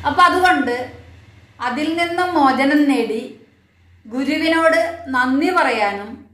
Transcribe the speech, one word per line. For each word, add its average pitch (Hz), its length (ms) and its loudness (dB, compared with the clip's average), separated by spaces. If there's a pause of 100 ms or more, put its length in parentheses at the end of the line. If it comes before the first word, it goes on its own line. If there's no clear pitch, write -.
അപ്പൊ 330 160 2
അതുകൊണ്ട് 339 680 2 (680)
അതിൽ 302 360 -4
നിന്നും 349 380 -2
മോചനം 277 500 2
നേടി 233 560 -2 (680)
ഗുരുവിനോട് 320 1000 0
നന്ദി 262 420 0
പറയാനും 220 720 -2 (120)